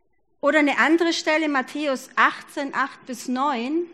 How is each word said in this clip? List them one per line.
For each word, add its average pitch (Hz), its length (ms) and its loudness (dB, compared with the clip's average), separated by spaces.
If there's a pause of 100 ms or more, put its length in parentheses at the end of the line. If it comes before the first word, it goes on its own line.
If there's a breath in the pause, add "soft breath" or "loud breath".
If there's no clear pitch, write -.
(400)
Oder 294 200 4
eine 285 180 2
andere 330 340 4
Stelle, 311 360 0
Matthäus 277 680 -4
achtzehn, 277 580 0
acht - 320 -6
bis - 220 -12
neun, 269 680 -2